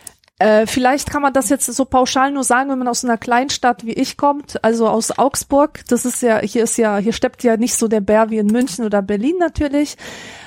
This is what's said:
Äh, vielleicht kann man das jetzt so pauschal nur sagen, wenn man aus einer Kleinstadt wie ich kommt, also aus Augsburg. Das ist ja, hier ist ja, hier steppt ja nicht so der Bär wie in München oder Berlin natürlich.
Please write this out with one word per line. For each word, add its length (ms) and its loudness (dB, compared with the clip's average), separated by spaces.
Äh, 280 4
vielleicht 440 0
kann 120 -2
man 120 2
das 160 0
jetzt 160 0
so 180 -2
pauschal 480 2
nur 120 -2
sagen, 260 0
wenn 80 -2
man 100 -4
aus 160 -4
einer 140 0
Kleinstadt 640 0
wie 80 -6
ich 240 -4
kommt, 480 -2
also 240 2
aus 300 -2
Augsburg. 720 0
Das 180 0
ist 160 -6
ja, 180 2
hier 240 -2
ist 140 -2
ja, 180 2
hier 160 0
steppt 320 -4
ja 140 4
nicht 160 -2
so 140 0
der 120 2
Bär 300 2
wie 80 -2
in 80 2
München 400 0
oder 160 0
Berlin 360 -2
natürlich. 580 -2